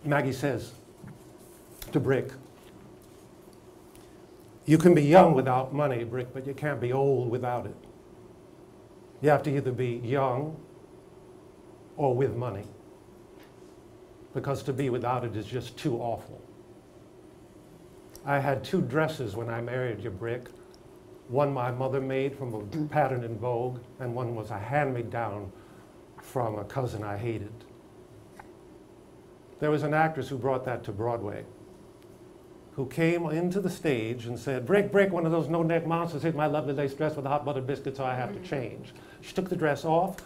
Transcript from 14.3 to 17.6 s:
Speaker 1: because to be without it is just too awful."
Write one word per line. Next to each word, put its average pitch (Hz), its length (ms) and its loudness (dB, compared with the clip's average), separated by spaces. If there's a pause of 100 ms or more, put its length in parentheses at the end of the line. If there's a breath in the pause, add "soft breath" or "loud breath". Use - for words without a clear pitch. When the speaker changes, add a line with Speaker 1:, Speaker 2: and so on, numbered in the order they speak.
Speaker 1:
because 135 300 -4
to 139 100 -4
be 131 160 -2
without 120 340 0
it 110 120 -6
is 104 100 -6
just 123 320 -8
too 127 240 -2
awful." 117 400 -6 (1800)